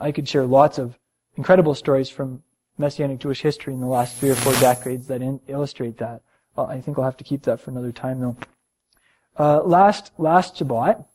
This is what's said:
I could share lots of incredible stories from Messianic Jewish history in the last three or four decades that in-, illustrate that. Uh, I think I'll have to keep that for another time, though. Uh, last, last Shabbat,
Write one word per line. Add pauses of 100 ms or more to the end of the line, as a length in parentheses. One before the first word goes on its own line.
I
could
share
lots
of (380)
incredible
stories
from (340)
Messianic
Jewish
history
in
the
last
three
or
four
decades
that
in-,
illustrate
that. (340)
Uh,
I
think
I'll
have
to
keep
that
for
another
time,
though. (1000)
Uh,
last,
last
Shabbat, (100)